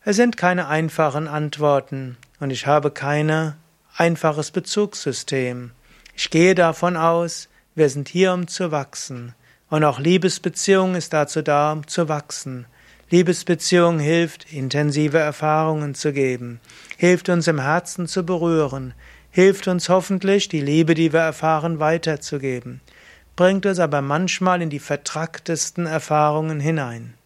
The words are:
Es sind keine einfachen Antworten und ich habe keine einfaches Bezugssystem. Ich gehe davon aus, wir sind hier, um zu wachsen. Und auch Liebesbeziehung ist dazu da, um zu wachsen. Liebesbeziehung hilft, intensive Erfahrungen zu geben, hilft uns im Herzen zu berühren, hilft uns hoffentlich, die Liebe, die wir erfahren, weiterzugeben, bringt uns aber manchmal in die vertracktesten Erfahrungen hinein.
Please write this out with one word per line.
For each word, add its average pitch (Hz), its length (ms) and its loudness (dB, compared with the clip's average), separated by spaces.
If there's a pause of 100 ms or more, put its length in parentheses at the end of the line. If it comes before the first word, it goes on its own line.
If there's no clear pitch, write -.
Es 208 100 2
sind 240 220 2
keine 180 320 0
einfachen 156 580 0
Antworten 143 880 -2 (240)
und 139 120 -4
ich 131 160 -6
habe 147 220 2
keine 151 680 -2 (400)
einfaches 160 540 0
Bezugssystem. 127 1200 -4 (440)
Ich - 140 -6
gehe 175 260 6
davon 175 400 2
aus, 165 540 0 (260)
wir 151 140 4
sind 135 180 -6
hier, 185 240 2
um 180 160 -2
zu 175 240 -4
wachsen. 123 640 -8 (340)
Und 156 140 2
auch 135 160 2
Liebesbeziehung 185 960 2
ist - 160 -6
dazu 151 300 0
da, 147 320 2
um 151 120 -8
zu 170 220 -2
wachsen. 135 580 -8 (440)
Liebesbeziehung 170 920 2
hilft, 160 540 -2
intensive 147 640 0
Erfahrungen 156 800 0
zu 147 180 -2
geben, 123 480 -4 (340)
hilft 180 320 2
uns 175 220 2
im 151 100 0
Herzen 160 480 -2
zu 185 180 -4
berühren, 156 680 -2 (380)
hilft 190 360 4
uns 180 220 -2
hoffentlich, 190 600 0
die 151 120 -2
Liebe, 156 320 4
die 156 200 2
wir 165 80 4
erfahren, 160 580 0
weiterzugeben, 143 1000 -4 (540)
bringt 190 300 4
uns 190 140 0
aber 147 220 2
manchmal 175 600 0
in 160 80 -4
die 143 100 -6
vertracktesten - 1040 -6
Erfahrungen 151 760 0
hinein. 123 540 -4 (120)